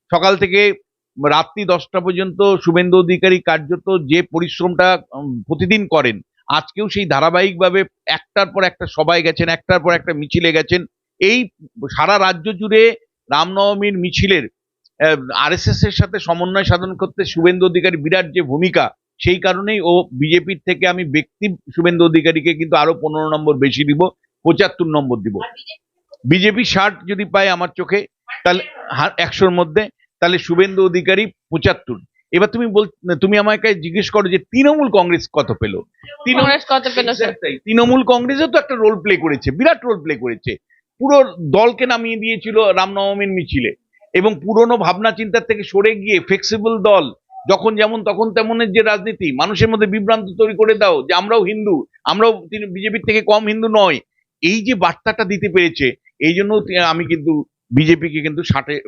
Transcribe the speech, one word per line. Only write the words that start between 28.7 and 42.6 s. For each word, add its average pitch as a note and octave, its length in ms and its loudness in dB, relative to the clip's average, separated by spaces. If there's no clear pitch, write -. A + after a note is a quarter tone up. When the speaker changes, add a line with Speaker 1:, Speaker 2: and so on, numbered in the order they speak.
Speaker 1:
হ্যাঁ, D3 220 0
একশোর F3+ 320 2
মধ্যে, F3 380 0
তাহলে F3 180 2
শুভেন্দু F#3+ 480 2
অধিকারী F#3 400 0
পঁচাত্তর। - 680 -4
এবার F3+ 180 2
তুমি A#3 180 -4
বল, G#3 200 2
তুমি G3+ 180 2
আমাকে G#3+ 360 0
জিজ্ঞেস E3+ 360 -6
করো G3+ 180 0
যে F3+ 100 0
তৃণমূল C#4 520 2
কংগ্রেস F3+ 420 2
কত C3+ 280 0
পেল? G2 200 -4
তৃণমূল B3+ 180 2
Speaker 2:
কংগ্রেস C#4 260 2
কত C4 260 0
পেল, A#3 180 -2
স্যার? G#3+ 180 -2
Speaker 1:
Exactly, C#3 280 -8
তৃণমূল A#3 480 2
কংগ্রেসও B3 400 0
তো E4 120 2
একটা C#4+ 160 -2
রোল A3 280 2
প্লে F#3+ 140 2
করেছে, D3 340 -2
বিরাট A3 340 0
রোল A3 180 -2
প্লে D3+ 140 -4
করেছে, A#2 400 -8
পুরো C4+ 260 6
দলকে G#3+ 460 2
নামিয়ে A3+ 300 -2
দিয়েছিল A3 560 0